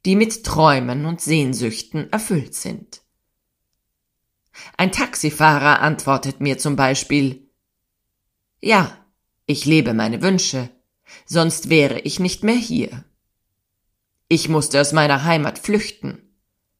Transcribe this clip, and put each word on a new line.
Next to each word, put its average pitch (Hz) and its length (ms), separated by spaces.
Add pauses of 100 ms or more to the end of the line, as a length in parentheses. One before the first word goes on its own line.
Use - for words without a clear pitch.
die 190 100
mit 220 280
Träumen 143 600
und 165 160
Sehnsüchten 131 920
erfüllt 196 420
sind. - 480 (1700)
Ein 185 140
Taxifahrer 151 920
antwortet 135 600
mir 139 180
zum 143 180
Beispiel: 139 720 (1120)
„Ja, 196 380 (480)
ich 147 180
lebe 147 300
meine 113 280
Wünsche, 156 480 (540)
sonst 165 440
wäre 143 320
ich - 180
nicht 180 240
mehr 220 140
hier. - 480 (1200)
Ich 160 200
musste 151 320
aus 143 120
meiner 147 320
Heimat 160 340
flüchten. - 760 (460)